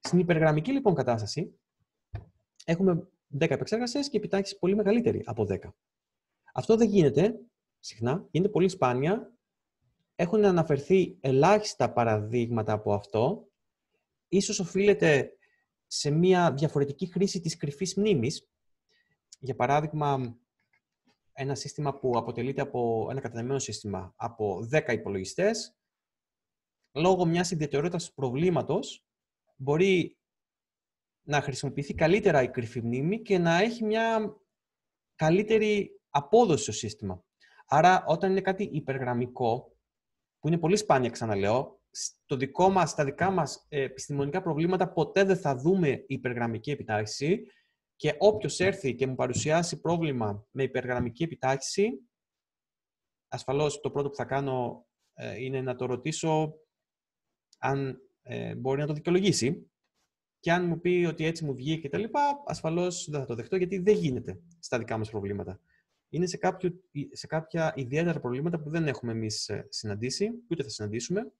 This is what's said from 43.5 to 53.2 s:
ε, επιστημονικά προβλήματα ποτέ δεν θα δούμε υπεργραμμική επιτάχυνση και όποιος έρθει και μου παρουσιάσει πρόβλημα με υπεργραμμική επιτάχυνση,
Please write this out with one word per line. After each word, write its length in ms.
ε, 140
επιστημονικά 600
προβλήματα 500
ποτέ 320
δεν 120
θα 200
δούμε 500
υπεργραμμική 640
επιτάχυνση 760
και 220
όποιος 420
έρθει 340
και 120
μου 80
παρουσιάσει 640
πρόβλημα 720
με 120
υπεργραμμική 600
επιτάχυνση, 840